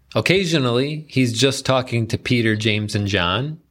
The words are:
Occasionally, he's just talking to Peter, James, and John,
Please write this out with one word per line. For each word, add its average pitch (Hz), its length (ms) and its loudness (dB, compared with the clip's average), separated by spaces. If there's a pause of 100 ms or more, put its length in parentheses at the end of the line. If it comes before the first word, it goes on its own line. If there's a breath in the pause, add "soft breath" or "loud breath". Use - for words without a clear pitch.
(140)
Occasionally, 151 920 0
he's 123 240 0
just 123 340 0
talking 120 400 0
to - 120 -4
Peter, 113 360 0
James, 107 400 -2
and 101 140 0
John, 101 500 0 (120)